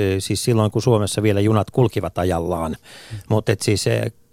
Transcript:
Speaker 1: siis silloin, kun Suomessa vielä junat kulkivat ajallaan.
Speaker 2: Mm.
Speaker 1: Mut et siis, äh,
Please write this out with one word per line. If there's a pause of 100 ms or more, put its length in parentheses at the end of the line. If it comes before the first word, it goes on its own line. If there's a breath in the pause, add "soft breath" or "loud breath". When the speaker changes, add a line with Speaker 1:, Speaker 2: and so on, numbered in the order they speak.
(200)
Speaker 1:
siis
silloin,
kun
Suomessa
vielä
junat
kulkivat
ajallaan.
Speaker 2:
Mm. (120)
Speaker 1:
Mut
et
siis,
äh, (200)